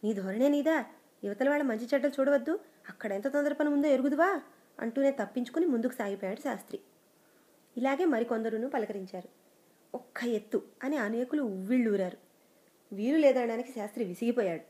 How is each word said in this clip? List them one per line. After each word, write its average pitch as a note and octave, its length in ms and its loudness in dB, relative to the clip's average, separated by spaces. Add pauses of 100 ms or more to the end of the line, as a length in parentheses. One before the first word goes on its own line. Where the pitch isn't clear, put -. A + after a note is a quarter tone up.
"నీ G#3+ 100 0
ధోరణే G3 340 0
నీదా, D4 380 2 (380)
యువతల G#3 260 0
వాళ్ళ D4 140 2
మంచి A#3 220 -2
చెడ్డలు C#4 340 2
చూడవద్దు, C#4+ 400 2 (300)
అక్కడ G#3 240 -6
ఎంత C#4+ 140 -4
తొందర D4 260 0
పని D4+ 160 0
ఉందో C#4+ 180 4
ఎరుగుదువా?" C#4+ 540 4 (380)
అంటూనే C4+ 320 2
తప్పించుకుని B3+ 540 -2
ముందుకు B3 280 0
సాగిపోయాడు G3+ 460 -6
శాస్త్రి. - 400 -8 (960)
ఇలాగే C4+ 280 0
మరికొందరును A3+ 640 0
పలకరించారు. G3+ 600 -6 (680)
"ఒక్క - 280 -10
ఎత్తు" A3 380 -2 (220)
అని C#4+ 140 -2
అనేకులు B3 460 -2
ఉవ్విళ్ళూరారు. G3+ 760 0 (760)
వీలు A#3+ 220 2
లేదనడానికి B3+ 540 4
శాస్త్రి G#3+ 340 -6
విసిగిపోయాడు. F#3+ 640 -2